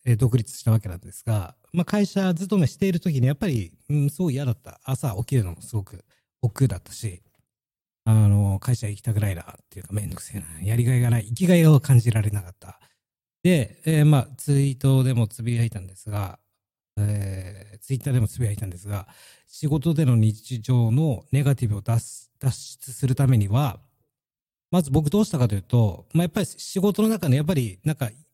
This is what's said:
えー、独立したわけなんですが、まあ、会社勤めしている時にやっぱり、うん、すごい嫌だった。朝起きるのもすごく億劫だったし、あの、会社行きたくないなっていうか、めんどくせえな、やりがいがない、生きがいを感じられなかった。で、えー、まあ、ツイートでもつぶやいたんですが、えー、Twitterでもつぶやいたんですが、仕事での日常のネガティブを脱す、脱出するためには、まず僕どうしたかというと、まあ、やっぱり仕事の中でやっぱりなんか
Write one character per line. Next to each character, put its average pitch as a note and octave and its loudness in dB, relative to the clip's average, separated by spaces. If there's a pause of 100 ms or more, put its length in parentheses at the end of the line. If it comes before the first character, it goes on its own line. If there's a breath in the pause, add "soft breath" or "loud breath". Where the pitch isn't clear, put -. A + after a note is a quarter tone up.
え B2 2
ー、 A2+ 4
独 A#2+ 2
立 - -4
し - -18
た A2+ 0
わ A2+ 4
け - -6
な F2 -10
ん F2+ -14
で - -20
す - -20
が、 G#2+ -4 (160)
ま F3 0
あ、 - 0
会 G#3 0
社 F#3+ 0
勤 F#3 0
め D3+ 4
し - -6
て G3 0
い F#3+ 2
る E3+ 0
時 D3 -2
に A#2+ 4
や C3+ 2
っ D3+ -2
ぱ G#3+ -4
り、 G#2+ -4 (180)
う D3 0
ん、 C#3+ 2
す - -6
ご F3 0
い B2 -2
嫌 C#3+ -4
だ B2 -2
っ - -2
た。 - -20
朝 A#2+ -4
起 A#2+ -4
き - -2
る A#2+ 4
の F2+ -6
も - -16
す - -14
ご G#2 -2
く F#2 -18 (360)
億 B2+ 0
劫 - 0
だ F#2+ -4
っ - -12
た - -20
し、 F#2 -12 (840)
あ A2+ 4
の、 G2+ 4
会 B2 -2
社 G#2 -8
行 G2+ -8
き - -20
た A2+ -4
く G2+ 0
な G2+ -2
い - -4
な E2+ -10
っ - -20 (240)
て - -18
い - -16
う - -18
か、 - -10
め G#2 -4
ん - -8
ど F2+ -8
く - -14
せ - -14
え - -8
な、 D#2+ -16 (160)
や G#2+ 0
り A#2+ 2
が B2+ 2
い B2 2
が A#2+ 2
な A#2 2
い、 A2+ -4
生 A#2+ -8
き F#3 0
が F3+ 6
い E3 6
を D3+ 8
感 C3 6
じ A#2 4
ら G#2+ 0
れ G#2 -2
な G2+ -4
か F2 -18
っ - -20
た。 - -20 (640 soft breath)
で、 D#3+ 0
え D#3 2
ー、 - 6
ま D3+ 8
あ、 B2+ 0
ツ - -4
イ C#3 2
ー - -6
ト C3+ 4
で C3 0
も A#2 2
つ - -14
ぶ A#2 -4
や A#2 0
い A2+ -2
た G2+ -10
ん F2+ -16
で F#2+ -20
す - -16
が、 G2+ -6 (580)
え G2 -6
ー、 - -20
Twitter C3+ -4
で B2 2
も G#2+ 2
つ - -10
ぶ B2 -2
や G#2 -2
い G2+ -4
た G2+ -8
ん F#2 -8
で F2 -14
す G2 -16
が、 G2 -8 (380 loud breath)
仕 - -10
事 D#3 0
で D#3 2
の B2+ 4
日 A2 0
常 A#2+ 2
の C#3 0
ネ C#3 2
ガ C3+ 2
テ B2 -4
ィ - -2
ブ G#2 -2
を G2 -8
脱 A#2 -2
す、 - -10
脱 C3+ -2
出 - -16
す C3+ -4
る B2 0
た C#3 0
め B2+ 4
に G2+ 2
は、 B2 -2 (920)
ま F3 2
ず C#3 -8
僕 D3 2
ど G#3 2
う G#3+ 4
し - -4
た D3 -2
か B2 4
と G#2 -2
い G2+ -2
う F#2 -6
と、 - 0
ま D#3+ 2
あ、 E3+ 0
や F3 -2
っ - -4
ぱ A3 -2
り F3 -2
仕 - -10
事 G3+ 2
の A3 2
中 G#3 -2
で B2+ 4
や D3 0
っ D3 -2
ぱ F3 0
り A2+ -2
な D#3 0
ん D3 -4
か A#2 -6 (240)